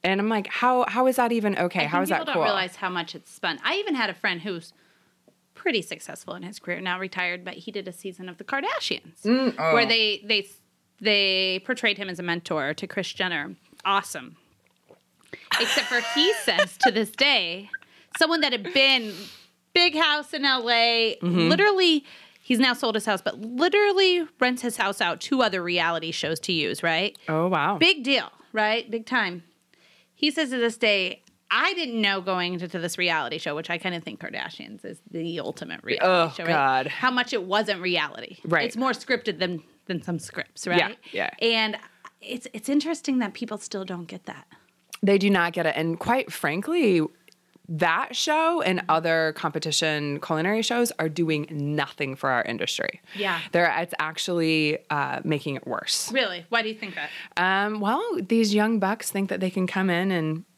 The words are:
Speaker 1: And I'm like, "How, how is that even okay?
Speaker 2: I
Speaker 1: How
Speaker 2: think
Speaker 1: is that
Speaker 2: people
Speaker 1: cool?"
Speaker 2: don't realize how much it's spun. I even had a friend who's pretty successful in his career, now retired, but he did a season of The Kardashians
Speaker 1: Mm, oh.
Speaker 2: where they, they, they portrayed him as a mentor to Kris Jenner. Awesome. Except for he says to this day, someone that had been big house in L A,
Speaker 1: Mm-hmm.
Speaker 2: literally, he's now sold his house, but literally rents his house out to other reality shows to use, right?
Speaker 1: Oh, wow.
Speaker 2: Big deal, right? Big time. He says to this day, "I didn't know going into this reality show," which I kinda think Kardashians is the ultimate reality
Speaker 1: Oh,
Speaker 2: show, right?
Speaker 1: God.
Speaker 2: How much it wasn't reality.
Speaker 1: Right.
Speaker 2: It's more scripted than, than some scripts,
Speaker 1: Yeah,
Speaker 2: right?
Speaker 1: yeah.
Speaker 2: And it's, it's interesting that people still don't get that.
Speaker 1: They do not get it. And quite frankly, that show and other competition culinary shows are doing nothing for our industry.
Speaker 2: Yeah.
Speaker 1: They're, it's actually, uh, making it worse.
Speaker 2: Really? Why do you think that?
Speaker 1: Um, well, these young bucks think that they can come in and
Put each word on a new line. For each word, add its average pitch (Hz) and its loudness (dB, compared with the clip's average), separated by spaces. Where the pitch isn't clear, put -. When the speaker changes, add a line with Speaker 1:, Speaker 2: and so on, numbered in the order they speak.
Speaker 1:
And 190 0
I'm 214 0
like, 214 -2
"How, 247 2
how 247 2
is 254 2
that 240 2
even 208 0
okay? 175 0
Speaker 2:
I 147 0
Speaker 1:
How 160 0
Speaker 2:
think 180 2
Speaker 1:
is 190 -2
that 180 2
Speaker 2:
people 190 -4
Speaker 1:
cool?" 165 2
Speaker 2:
don't - 2
realize 185 -2
how 190 -4
much 170 -6
it's - -20
spun. 165 -4
I 269 0
even 403 -4
had 226 0
a 180 -6
friend 175 -4
who's 175 -8
pretty 240 -2
successful - -12
in 180 -14
his 190 -14
career, 175 -6
now 185 -2
retired, 180 -4
but 180 -12
he 190 -14
did 196 -8
a 180 -12
season 185 -12
of 170 -16
The 208 -16
Kardashians 277 -6
Speaker 1:
Mm, 247 2
oh. 160 2
Speaker 2:
where 233 4
they, 220 2
they, 208 -2
they 190 2
portrayed 226 0
him 196 -6
as 175 -8
a 180 -6
mentor 170 -2
to - -10
Kris 190 -6
Jenner. 175 -4
Awesome. 196 -2
Except 240 0
for 240 -2
he 339 2
says 190 0
to 247 4
this 208 0
day, 202 0
someone 330 4
that 285 2
had 240 -4
been 262 4
big 349 4
house 302 2
in 285 -2
L 254 2
A, 233 4
Speaker 1:
Mm-hmm. 175 4
Speaker 2:
literally, 370 4
he's 247 0
now 254 4
sold 233 0
his 214 0
house, 196 2
but - -4
literally 359 4
rents 247 2
his 240 -4
house 202 0
out 175 0
to 262 2
other 190 2
reality 170 0
shows 156 -2
to 190 -2
use, 147 -2
right? 165 0
Speaker 1:
Oh, 160 2
wow. 175 0
Speaker 2:
Big 330 2
deal, 247 0
right? 220 0
Big 226 -6
time. 185 -2
He 294 0
says 302 -2
to 254 -2
this 233 0
day, 202 2
"I 294 2
didn't 247 -2
know 196 2
going 180 0
into 175 -6
this 170 -4
reality 165 0
show," 151 -4
which 156 -8
I 175 -2
kinda 175 -6
think 143 -14
Kardashians - -12
is - -14
the 170 -6
ultimate - -10
reality - 0
Speaker 1:
Oh, 170 4
Speaker 2:
show, 180 -8
right? 165 0
Speaker 1:
God. 135 2
Speaker 2:
How 254 0
much 247 -2
it 208 -2
wasn't 190 0
reality. 160 -4
Speaker 1:
Right. 165 2
Speaker 2:
It's 240 -4
more 254 0
scripted 226 -2
than, 180 -2
than 175 -4
some 170 -4
scripts, - -12
Speaker 1:
Yeah, 180 -2
Speaker 2:
right? - -8
Speaker 1:
yeah. - -2
Speaker 2:
And 220 2
it's, - -12
it's 214 -10
interesting 294 0
that 208 -2
people 214 -8
still 190 -8
don't 175 -10
get 185 -14
that. - -14
Speaker 1:
They 196 6
do 196 4
not 175 4
get 165 0
it. - 0
And 165 -2
quite 247 0
frankly, 196 2
that 170 0
show 320 2
and 185 2
other 160 2
competition 151 -2
culinary 180 0
shows 233 2
are 160 0
doing 156 0
nothing 147 -2
for 135 -2
our 123 2
industry. - -4
Speaker 2:
Yeah. 190 -2
Speaker 1:
They're, 170 4
it's 170 -4
actually, 160 0
uh, 139 -2
making 147 -2
it - -10
worse. - -4
Speaker 2:
Really? 190 -2
Why 226 2
do 214 -2
you 220 -6
think 208 -12
that? 151 -8
Speaker 1:
Um, 196 2
well, 220 2
these 214 4
young 214 4
bucks 196 -2
think 196 -2
that 185 -4
they 185 0
can 185 -2
come 190 0
in 180 2
and 160 -2